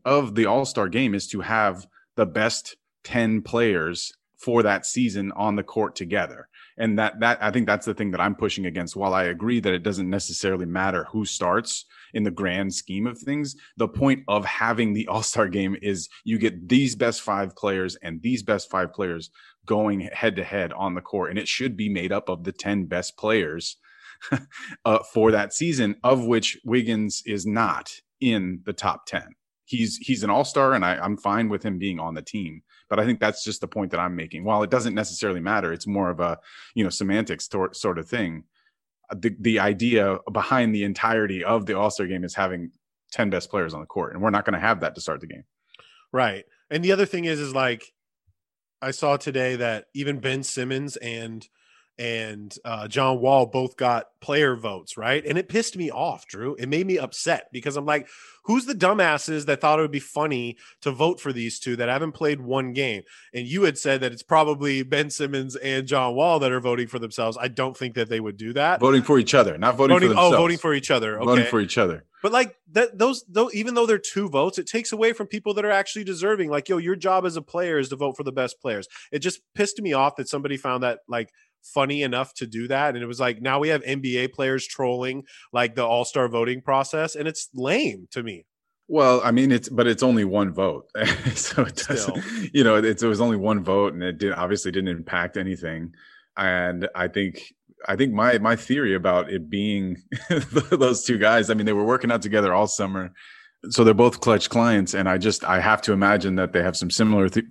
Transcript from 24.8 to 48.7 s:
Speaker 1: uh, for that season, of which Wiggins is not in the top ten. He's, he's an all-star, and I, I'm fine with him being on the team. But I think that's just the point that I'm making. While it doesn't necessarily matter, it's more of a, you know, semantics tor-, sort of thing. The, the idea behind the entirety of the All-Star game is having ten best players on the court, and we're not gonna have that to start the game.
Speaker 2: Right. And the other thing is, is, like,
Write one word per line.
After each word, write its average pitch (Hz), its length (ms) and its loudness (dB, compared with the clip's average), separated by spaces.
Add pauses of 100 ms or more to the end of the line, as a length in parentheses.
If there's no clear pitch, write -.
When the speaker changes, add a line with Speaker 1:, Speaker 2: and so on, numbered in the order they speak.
Speaker 1:
uh, 110 140 4 (140)
for 110 180 6
that 104 220 2
season, 131 500 0
of 127 220 4
which 113 380 0
Wiggins 110 600 0
is 104 200 -4
not 104 460 -2 (300)
in 95 440 0
the 101 80 -6
top 87 340 -4
ten. - 260 -8 (320)
He's, 113 320 -2
he's 120 260 -2
an 107 60 0
all-star, 135 440 2
and 98 120 2
I, 90 100 2
I'm 101 220 -4
fine 107 320 0
with 104 140 -4
him 101 140 -4
being 90 220 -4
on 82 140 -6
the 82 80 -10
team. 85 400 -10 (280)
But 107 120 0
I 107 40 0
think 120 140 0
that's 107 240 -2
just 107 160 -8
the 98 80 -8
point 98 240 -6
that 85 80 -2
I'm 90 160 -4
making. 82 300 -10
While 104 180 2
it 98 60 -4
doesn't 117 260 0
necessarily 101 460 -4
matter, 92 320 -2
it's 85 120 -10
more 98 240 0
of 85 120 -4
a, 85 180 -2 (340)
you 110 120 2
know, 90 40 0
semantics 98 600 -2
tor-, 95 240 -2
sort 90 260 -4
of 80 80 -10
thing. 87 380 -6 (680)
The, 101 280 -2
the 110 180 2
idea 98 600 2 (120)
behind 110 420 2
the 101 120 -2
entirety 101 580 -2
of 104 220 0
the 98 120 -2
All-Star 101 300 0
game 90 160 -6
is 87 100 -8
having 92 380 -4 (400)
ten 110 180 -2
best 92 200 -4
players 82 240 -4
on 76 80 -10
the 69 40 -16
court, - 280 -6
and 92 80 -8
we're 107 80 2
not 101 160 2
gonna 98 160 -2
have 107 180 2
that 78 160 -4
to 85 60 -14
start 76 180 -6
the 80 80 -16
game. - 160 -18 (720)
Speaker 2:
Right. 110 320 -2 (240)
And 156 120 -2
the 185 120 4
other 196 120 2
thing 175 200 -4
is, 160 160 -2
is, 139 120 -6
like, 127 380 -2 (880)